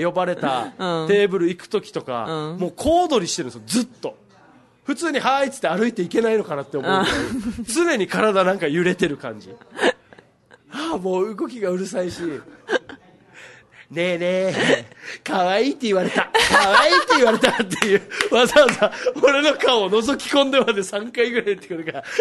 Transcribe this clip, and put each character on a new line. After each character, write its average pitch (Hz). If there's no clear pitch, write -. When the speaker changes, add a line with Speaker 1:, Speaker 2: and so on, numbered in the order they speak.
Speaker 1:
呼 175
ば 180
れ 175
た、 135
Speaker 2:
う 170
ん。 160
Speaker 1:
テ 202
ー -
ブ 190
ル 170
行 175
く -
時 196
と -
か、 120
Speaker 2:
う 156
ん。 -
Speaker 1:
も 185
う -
小 330
躍 285
り 170
し -
て 170
る 131
ん 117
で -
す -
よ、 110
ず 220
っ -
と。 -
普 285
通 330
に 269
「は 269
い」 -
っ -
つ 269
っ -
て 170
歩 180
い 233
て 185
い 175
け -
な 226
い 220
の 202
か 151
な 139
っ -
て -
思 135
う 175
ぐ 190
ら 190
い、 -
Speaker 2:
う 226
ん。 -
Speaker 1:
常 311
に 190
体 196
な 180
ん 196
か 170
揺 160
れ 180
て 175
る 147
感 113
じ。 92
あ 311
あ、 214
も 185
う 214
動 311
き 240
が 190
う 180
る 190
さ 185
い 180
し、 -
「ね 175
え 170
ね -
え、 185
可 185
愛 220
い -
っ -
て 240
言 202
わ 185
れ -
た。 -
可 587
愛 311
い 359
っ 587
て -
言 240
わ 220
れ -
た」 254
っ 196
て 190
い 196
う、 196
わ 240
ざ 294
わ 233
ざ -
俺 277
の 294
顔 233
を 185
覗 220
き -
込 277
ん 262
で 269
ま 240
で 202
三 214
回 240
ぐ 240
ら 226
い -
言 202
っ -
て -
く 180
る 160
か 156
ら、 143